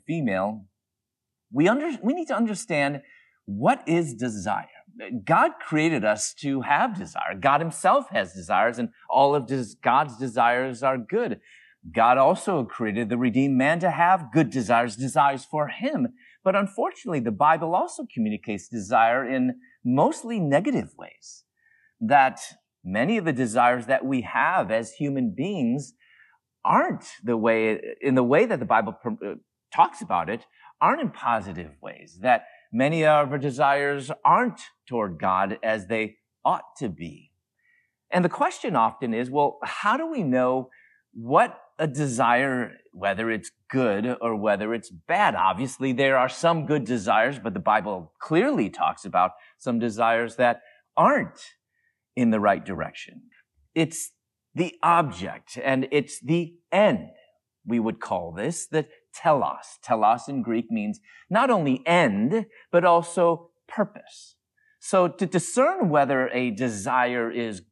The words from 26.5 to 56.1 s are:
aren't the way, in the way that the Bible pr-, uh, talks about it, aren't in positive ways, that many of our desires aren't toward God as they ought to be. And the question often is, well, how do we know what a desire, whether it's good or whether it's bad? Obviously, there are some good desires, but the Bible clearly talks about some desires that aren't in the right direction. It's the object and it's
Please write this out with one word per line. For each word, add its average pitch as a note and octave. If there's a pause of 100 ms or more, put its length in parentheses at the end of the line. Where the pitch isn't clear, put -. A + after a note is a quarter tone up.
aren't C#4+ (180)
the A#2
way, A2 (200)
in C3
the B2+
way D3+
that G3+
the A2+
Bible A2+
pr-, A2
uh, G2 (380)
talks -
about F2
it, A2+ (340)
aren't A#3+
in A#3
positive F#2
ways, -
that A#2+ (260)
many D3+
of D3
our C#3+
desires C#3+ (140)
aren't G3 (280)
toward G#2
God F#2+
as A2
they G#2+ (280)
ought -
to A#2+
be. D#2+ (800)
And F3+
the F3
question -
often A2+
is, B2+
well, C#3+
how G#3+
do E4
we D4+
know B2+ (420)
what C3+ (180)
a D#3+
desire, B2+ (200)
whether G2
it's G#2+ (180)
good A#2+
or A#2
whether G#2
it's -
bad? D#3+
Obviously, A2+
there C3+
are B2+
some E3
good C#3+
desires, A2
but A2
the F#2+
Bible G2+
clearly E3+
talks -
about F2+ (260)
some A#2+
desires A2+
that A#2+ (360)
aren't G#3 (760)
in A#2+
the G#2+
right G2+
direction. - (520)
It's - (420)
the D#3+
object C3
and C3
it's -